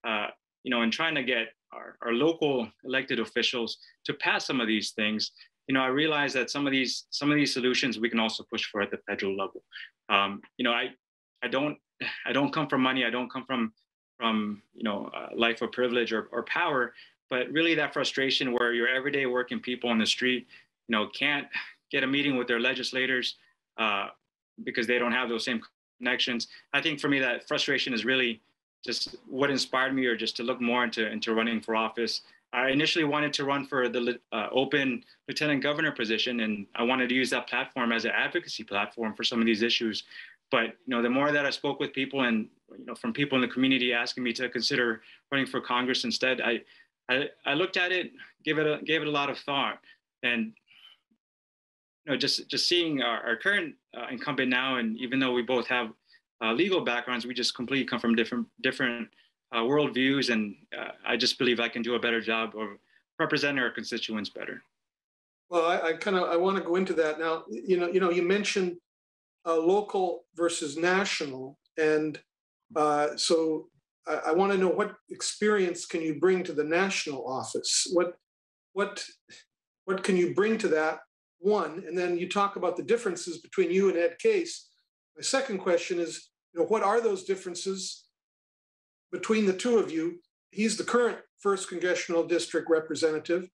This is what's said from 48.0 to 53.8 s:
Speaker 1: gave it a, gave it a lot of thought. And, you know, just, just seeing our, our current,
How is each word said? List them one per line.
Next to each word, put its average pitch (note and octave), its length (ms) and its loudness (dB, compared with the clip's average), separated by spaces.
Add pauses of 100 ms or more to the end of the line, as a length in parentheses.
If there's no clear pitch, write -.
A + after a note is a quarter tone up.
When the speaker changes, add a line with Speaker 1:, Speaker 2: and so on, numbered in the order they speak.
Speaker 1:
gave D#3 140 0
it D#3 80 2
a, D3+ 180 0
gave D#3 180 2
it D3+ 60 -2
a - 20 -2
lot C#3+ 200 0
of A#2 80 -6
thought. C3 400 -2 (440)
And, A#2 300 0 (1500)
you D3 80 -4
know, B2+ 40 0
just, C3 320 -2
just - 200 -2
seeing E3 340 2
our, A#2 200 0
our A#2 140 0
current, F#3+ 380 -2 (220)